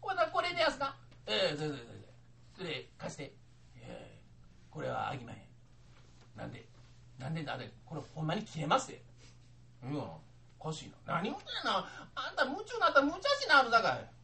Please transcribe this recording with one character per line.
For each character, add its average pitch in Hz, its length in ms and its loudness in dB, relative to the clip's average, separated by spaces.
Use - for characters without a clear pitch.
こ 403 80 -4
れ、 370 60 0
こ 349 120 2
れ 349 100 0
で 339 80 -2
や 320 100 6
す - 80 -6
か？ 277 160 -2
え 196 280 2
え、 - 20 -6
そ 147 60 -4
れ、 151 80 -2
そ 143 40 -4
れ、 131 40 -10
そ 117 60 -12
れ。 - 0 -
そ 131 60 -10
れ、 131 220 -6
貸 - 160 -8
し - 20 -16
て。 151 80 -10
え - 80 -14
え、 - 400 -16
こ 156 120 -10
れ 131 60 -2
は 110 200 -2
あ 123 80 -4
き 117 80 -10
ま 113 80 -14
へ 104 40 -14
ん。 - 20 -16
な - 80 -10
ん 127 80 -10
で？ - 140 -14
な 127 100 -8
ん 160 60 -4
で、 160 80 -4
な 117 140 -4
ん - 20 -8
で？ 117 140 -10
こ - 80 -12
れ 151 80 -6
ほ 160 60 -6
ん 156 60 0
ま 156 80 0
に 214 100 -4
切 - 160 -8
れ 147 60 -2
ま 202 120 6
す 262 100 -2
で。 - 140 -14
う 120 40 -10
ん、 143 120 -4
お 82 220 -8
か 156 80 -6
し - 140 -8
い 98 80 -16
な。 - 80 -2
何 175 160 0
言 - 20 -6
う 381 40 -6
て 403 80 -12
ん - 20 -16
な。 - 240 0
あ 277 160 -6
ん 381 60 -8
た 302 80 4
夢 294 200 -4
中 480 140 -8
な 359 120 6
っ - 20 -2
た 277 80 10
ら 277 60 6
無 302 60 2
茶 349 60 -6
し 539 80 -4
な 285 140 10
る 240 80 4
さ 226 100 8
か 147 140 2
い。 113 160 -10